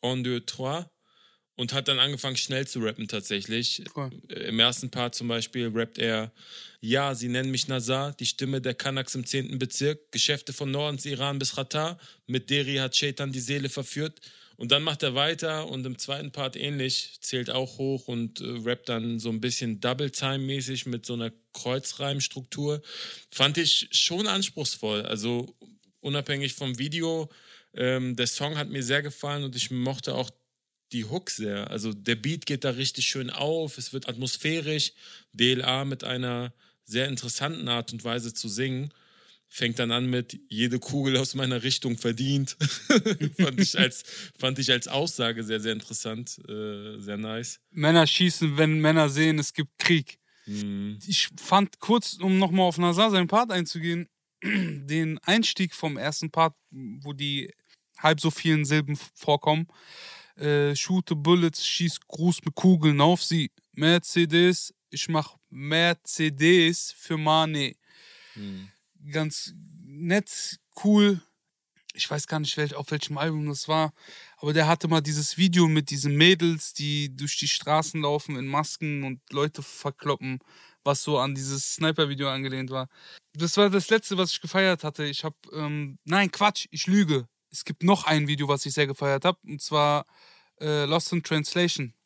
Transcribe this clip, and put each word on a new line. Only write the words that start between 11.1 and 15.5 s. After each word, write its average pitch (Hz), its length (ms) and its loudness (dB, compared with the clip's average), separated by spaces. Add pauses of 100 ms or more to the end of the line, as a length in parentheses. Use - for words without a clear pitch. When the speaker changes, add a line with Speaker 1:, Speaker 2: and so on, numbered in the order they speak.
Speaker 1:
bis - 160 -4
Qatar, 156 420 -4 (300)
mit 127 220 -2
Deri 139 260 0
hat 131 180 -2
Shaitan 139 380 -2
die 131 80 -6
Seele 135 280 -4
verführt." 143 520 -6 (360)
Und 120 160 0
dann 143 100 4
macht 151 200 -2
er 135 120 0
weiter 156 560 -2